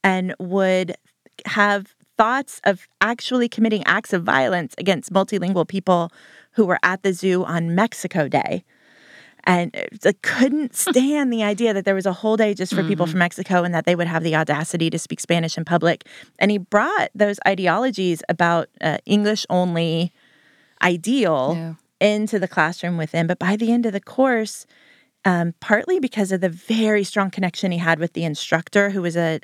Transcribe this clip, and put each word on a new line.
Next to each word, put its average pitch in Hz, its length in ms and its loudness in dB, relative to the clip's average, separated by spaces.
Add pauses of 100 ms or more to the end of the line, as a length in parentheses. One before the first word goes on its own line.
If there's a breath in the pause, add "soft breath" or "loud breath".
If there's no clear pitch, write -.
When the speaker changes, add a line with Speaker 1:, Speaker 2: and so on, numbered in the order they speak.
Speaker 1:
and 185 340 0
would 185 560 0 (520)
have 202 480 0 (240)
thoughts 247 460 0
of 190 220 0 (140)
actually 240 480 0
committing 214 380 0
acts 208 260 0
of 175 120 -2
violence 143 520 0
against 180 360 -4
multilingual 185 540 0
people 180 440 0 (420 loud breath)
who 220 140 2
were 175 160 0
at 185 220 0
the 196 80 2
zoo 180 320 0
on 170 300 -2
Mexico 175 540 0
Day. 151 360 -2 (800 soft breath)
And, 175 300 2 (300)
uh, 202 80 6 (100)
couldn't 269 540 0
Speaker 2:
<laughs> - 100 -2
Speaker 1:
stand 277 460 2
the 226 120 0
idea 208 280 2
that 190 120 -2
there 196 100 2
was 190 120 -2
a 190 60 2
whole 220 240 0
day 214 160 2
just 185 220 -4
for 196 80 0
people 170 240 0
Speaker 2:
Mm-hmm. 160 60 -4
Speaker 1:
from 180 80 -2
Mexico 180 420 2
and 175 100 -2
that 165 140 0
they 180 80 4
would 170 140 0
have 165 160 0
the 160 100 0
audacity 160 560 0
to 165 80 -4
speak - 220 -8
Spanish 165 360 -2
in 165 80 -6
public. 165 400 0 (360 loud breath)
And 202 100 4
he 208 80 0
brought 240 560 0
those 202 320 0
ideologies 185 840 0
about, 170 400 2 (120)
uh, - 260 -2
English-only 180 1080 0 (680 soft breath)
ideal 175 720 0
Speaker 2:
Yeah. 165 180 -8 (400)
Speaker 1:
into 214 240 -2
the 185 100 -2
classroom 175 480 -2
with 160 160 -4
him. 165 140 0
But 175 120 -2
by 190 180 0
the 226 160 0
end 240 140 0
of 214 60 -2
the 196 80 -4
course, 240 680 -2 (580 soft breath)
um, 170 360 2
partly 285 400 0
because 214 320 -2
of 185 80 -2
the 185 80 2
very 214 560 0
strong 196 260 -2
connection 185 420 -2
he 170 60 -2
had 165 200 2
with 165 140 -2
the 165 120 -4
instructor, 170 680 0
who 196 120 -4
was 170 140 -2
a, 165 280 0